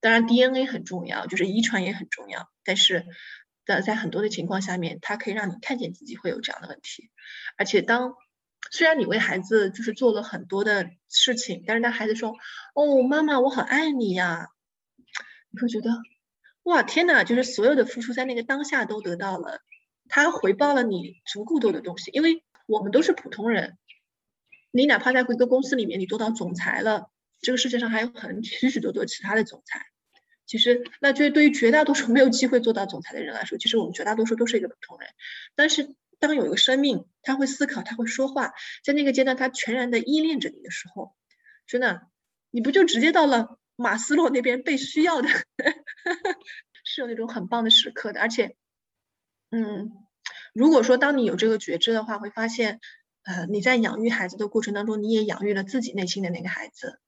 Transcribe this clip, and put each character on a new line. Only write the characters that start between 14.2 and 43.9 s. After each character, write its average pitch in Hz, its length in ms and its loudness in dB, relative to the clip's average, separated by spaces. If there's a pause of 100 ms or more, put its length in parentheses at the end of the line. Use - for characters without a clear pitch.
你 - 60 -8
会 240 80 0
觉 226 120 -4
得 233 100 -2 (760)
，“哇， 339 180 4
天 339 240 2
哪， 302 160 6
就 240 140 2
是 254 80 4
所 208 200 -2
有 277 120 6
的 254 80 6
付 240 160 -8
出 233 120 -6
在 254 120 -4
那 262 100 -4
个 233 80 -4
当 269 220 -2
下 277 200 -2
都 214 160 -6
得 185 140 -6
到 190 240 -6
了， - 220 -10 (480)
他 302 240 2
回 196 200 0
报 285 220 2
了 240 80 2
你 180 440 -4
足 202 180 -10
够 294 160 0
多 226 100 2
的 160 100 -4
东 175 160 -12
西。” - 160 -14
因 294 120 0
为 330 180 2 (240)
我 214 140 2
们 196 100 -4
都 277 120 6
是 214 100 4
普 - 160 -4
通 220 220 -4
人， 202 260 -2 (920)
你 254 160 4
哪 247 120 4
怕 254 140 0
在 254 80 4
一 254 40 4
个 247 220 2
公 254 160 4
司 262 140 -2
里 233 80 0
面 180 160 -4
你 185 60 -2
做 214 120 -4
到 220 120 -2
总 180 240 -6
裁 - 260 -4
了， 214 300 -2 (300)
这 247 120 0
个 254 60 0
世 262 100 0
界 240 100 -2
上 240 120 -2
还 220 100 0
有 233 80 -2
很， 208 340 -10
许 254 280 -2
许 - 100 -4
多 185 120 -4
多 - 120 -4
其 - 180 -10
他 196 120 -4
的 220 100 2
总 - 220 -16
裁。 - 200 -14 (600)
其 226 120 -6
实， 240 260 4 (160)
那 277 120 4
就 285 180 4
对 294 160 6
于 285 40 8
绝 233 200 4
大 302 140 6
多 277 100 2
数 233 180 0
没 262 80 6
有 262 80 8
机 - 180 2
会 247 140 4
做 233 120 2
到 196 140 -2
总 - 160 -10
裁 - 120 -16
的 - 80 -8
人 - 120 -8
来 - 100 -6
说， - 140 -8
其 - 100 -2
实 226 100 2
我 190 60 2
们 - 80 -8
绝 - 120 -8
大 208 100 -2
多 226 120 0
数 226 100 -2
都 240 100 2
是 233 120 0
一 - 20 2
个 240 80 -6
普 233 120 -12
通 - 180 -20
人。 - 120 -16 (440)
但 302 140 4
是 294 260 -2 (240)
当 302 180 2
有 220 100 0
一 - 20 -2
个 233 80 -2
生 262 220 2
命， 277 280 0 (160)
他 269 120 -2
会 269 120 0
思 277 200 -2
考， - 160 -8
他 233 140 -10
会 226 100 -4
说 269 220 -2
话， 269 240 -4 (320)
在 285 80 0
那 294 100 2
个 277 100 2
阶 262 120 4
段 254 120 0
他 262 120 -2
全 240 260 -4
然 247 160 -2
的 233 80 2
依 277 220 0
恋 311 200 0
着 - 100 -6
你 - 120 -20
的 - 80 -16
时 - 240 -12
候， 190 200 -14 (520)
真 247 140 -2
的， 202 260 -2 (440)
你 233 100 -4
不 233 100 0
就 381 140 6
直 233 160 2
接 311 120 4
到 320 140 6
了 233 320 2 (180)
马 233 220 0